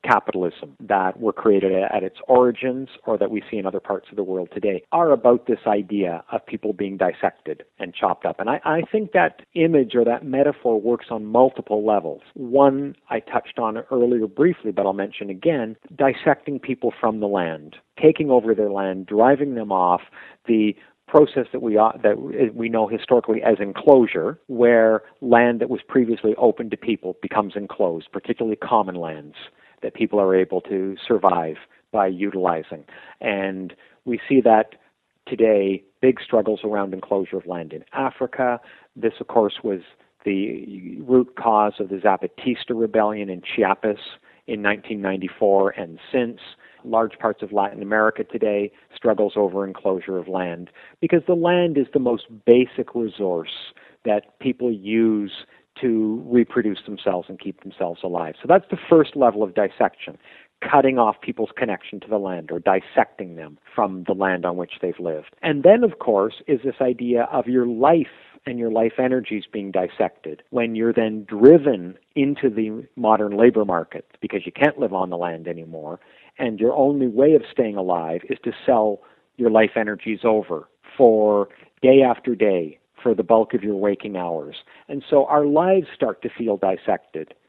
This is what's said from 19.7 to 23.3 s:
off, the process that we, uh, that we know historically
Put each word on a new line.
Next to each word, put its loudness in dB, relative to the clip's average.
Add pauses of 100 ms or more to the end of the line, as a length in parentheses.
off, 2 (460)
the 2 (320)
process 4
that -8
we, 0
uh, 4 (100)
that 2 (360)
we -6
know 0
historically 0